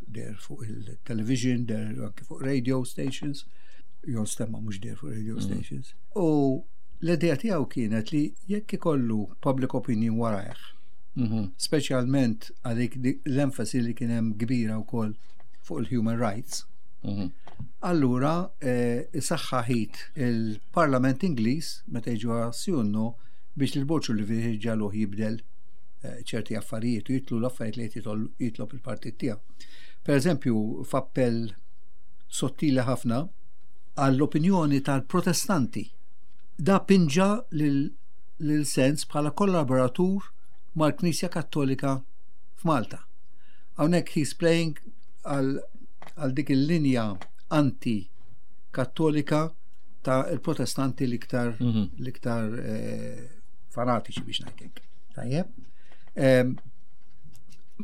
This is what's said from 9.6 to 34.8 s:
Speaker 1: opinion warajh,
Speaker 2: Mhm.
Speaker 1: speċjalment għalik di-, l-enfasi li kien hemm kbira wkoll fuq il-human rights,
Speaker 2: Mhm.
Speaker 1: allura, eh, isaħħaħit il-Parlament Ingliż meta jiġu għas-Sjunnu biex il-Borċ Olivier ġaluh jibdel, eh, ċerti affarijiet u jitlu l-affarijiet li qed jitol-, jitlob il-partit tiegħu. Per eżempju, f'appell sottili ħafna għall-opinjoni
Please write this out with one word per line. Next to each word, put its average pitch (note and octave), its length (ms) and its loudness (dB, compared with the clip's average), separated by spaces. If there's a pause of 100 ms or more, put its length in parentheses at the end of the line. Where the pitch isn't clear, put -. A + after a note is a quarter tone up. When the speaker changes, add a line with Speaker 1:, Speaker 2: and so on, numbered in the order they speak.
Speaker 1:
opinion A2+ 420 2
warajh, G#2+ 400 0 (580)
Speaker 2:
Mhm. A2+ 420 0
Speaker 1:
speċjalment C3 920 2 (120)
għalik B2 380 0
di-, B2+ 240 0
l-enfasi C3 580 0
li A#2 100 -2
kien A#2 160 -2
hemm A2+ 260 2
kbira A2+ 440 0
wkoll G#2+ 360 -2 (460)
fuq - 200 -4
il-human A2+ 360 0
rights, A2+ 480 -2 (380)
Speaker 2:
Mhm. G2+ 280 -2 (500)
Speaker 1:
allura, D3+ 720 2 (100)
eh, A#2+ 520 0
isaħħaħit B2 800 0 (200)
il-Parlament B2+ 1080 2
Ingliż C#3 640 0
meta A#2+ 240 -2
jiġu A#2 200 0
għas-Sjunnu A#2 840 0 (400)
biex C3+ 200 0
il-Borċ C#3 340 0
Olivier A2+ 480 0
ġaluh G#2+ 360 0
jibdel, G#2+ 460 0 (640)
eh, B2 220 -6
ċerti A2+ 340 -2
affarijiet A2 520 0
u C3 40 0
jitlu B2 260 0
l-affarijiet A#2 380 -2
li A2+ 120 -2
qed A2 140 -4
jitol-, G#2+ 260 -2 (100)
jitlob A2+ 340 -2
il-partit A2 460 -4
tiegħu. A2+ 200 -2 (640)
Per D3 140 4
eżempju, B2+ 680 2
f'appell A#2 680 2 (760)
sottili C#3 540 2
ħafna B2 480 0 (640)
għall-opinjoni D3 840 4